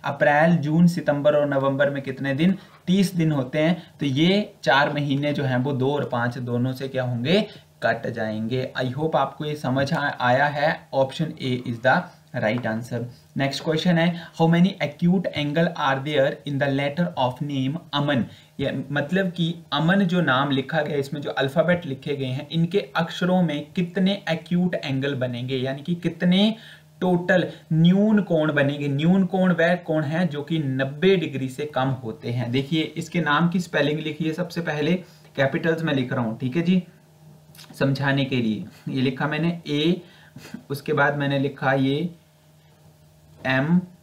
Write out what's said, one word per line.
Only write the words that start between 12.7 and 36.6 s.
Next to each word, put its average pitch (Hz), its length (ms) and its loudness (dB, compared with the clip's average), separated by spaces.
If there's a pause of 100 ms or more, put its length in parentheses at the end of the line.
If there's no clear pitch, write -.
Next 135 260 -2
question 165 340 2
है, 170 100 4 (260)
how 165 160 2
many 175 320 4
acute 175 540 0
angle 147 340 0 (120)
are 135 220 0
there 147 300 2 (140)
in 143 120 -4
the 139 120 2
letter 143 340 -2 (140)
of 127 240 -2
name 143 340 -2 (160)
Aman? 143 320 0 (340)
ये 135 120 -2 (200)
मतलब 175 400 0
कि 170 220 -2 (200)
अमन 175 320 2
जो 175 160 2
नाम 139 300 2
लिखा 135 300 0
गया, 147 160 -2
इसमें 139 240 -4
जो - 120 -8
alphabet 160 520 0
लिखे 139 300 -6
गए 135 120 -4
हैं, 127 220 -6
इनके 170 300 0 (180)
अक्षरों 180 460 0
में 147 300 -2
कितने 190 480 0 (100)
acute 175 440 -2
angle 139 400 -2
बनेंगे, 127 420 -4
यानी 131 240 -4
कि 175 160 -4
कितने 185 580 2 (460)
total 180 460 2 (260)
न्यून 196 500 6
कोण 156 300 0
बनेंगे। 143 360 0
न्यून 170 380 2
कोण 185 260 2
वह 170 220 2 (100)
कोण 156 180 0
है 160 240 0
जो 143 160 -4
कि 165 160 -2
नब्बे 143 580 2
डिग्री 135 320 -4
से 147 160 -6 (100)
कम 131 280 0
होते 110 280 -8
हैं। 120 200 -2
देखिए, 139 320 0 (140)
इसके 165 240 -4
नाम 151 280 2
की 196 120 0
spelling 151 400 0
लिखिए, 156 320 -4
सबसे 170 300 -6
पहले 151 300 -2 (420)
Capitals 160 480 0
में 151 100 0
लिख 131 200 -2
रहा 123 100 -2
हूँ, 110 160 -4
ठीक 131 160 -4
है 170 80 2